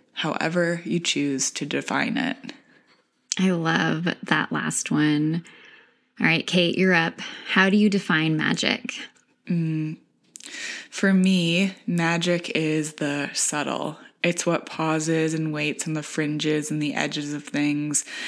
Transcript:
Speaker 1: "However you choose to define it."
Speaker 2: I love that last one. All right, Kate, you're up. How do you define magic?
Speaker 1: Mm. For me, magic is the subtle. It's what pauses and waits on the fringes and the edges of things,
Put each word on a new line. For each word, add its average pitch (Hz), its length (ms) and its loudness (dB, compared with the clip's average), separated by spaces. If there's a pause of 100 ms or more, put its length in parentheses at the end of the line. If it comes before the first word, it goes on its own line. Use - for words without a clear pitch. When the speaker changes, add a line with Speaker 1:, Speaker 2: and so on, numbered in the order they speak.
(140)
Speaker 1:
"However 170 720 0
you 165 140 0
choose 143 520 0
to - 140 -6
define 143 500 -2
it." - 380 -4 (840)
Speaker 2:
I 190 140 4
love 165 560 0 (160)
that 156 300 0
last - 380 -4
one. 151 520 2 (760)
All 156 60 2
right, 160 200 2
Kate, 175 300 2
you're 185 160 4
up. 165 260 2 (280)
How 190 220 4
do 196 60 4
you 208 140 6
define 160 480 2
magic? - 580 0 (540)
Speaker 1:
Mm. 160 480 -2 (920)
For 196 220 2
me, 185 600 4 (140)
magic 170 680 0
is 156 380 0
the 143 400 -4
subtle. 147 640 -2 (260)
It's 175 220 0
what 170 200 0
pauses 160 680 0
and 160 180 -2
waits 151 340 -4
on 160 80 -4
the 151 80 -4
fringes 151 680 -2
and 151 100 -2
the 143 120 -2
edges 151 400 -4
of 143 100 -8
things, 147 600 -2 (220)